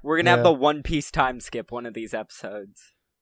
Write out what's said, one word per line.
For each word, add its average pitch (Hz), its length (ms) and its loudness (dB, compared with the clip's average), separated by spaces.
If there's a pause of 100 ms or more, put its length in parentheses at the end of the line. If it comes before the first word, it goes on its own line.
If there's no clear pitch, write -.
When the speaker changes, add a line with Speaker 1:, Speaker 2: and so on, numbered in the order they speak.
Speaker 1:
We're 156 140 0
gonna 170 120 4
have 175 120 6
Speaker 2:
Yeah. - 20 6
Speaker 1:
the 175 100 8
One 147 300 2
Piece 151 260 -4
time 127 300 0
skip - 320 -10
one 120 160 -10
of 110 80 -12
these 113 180 -10
episodes. 104 800 -12 (280)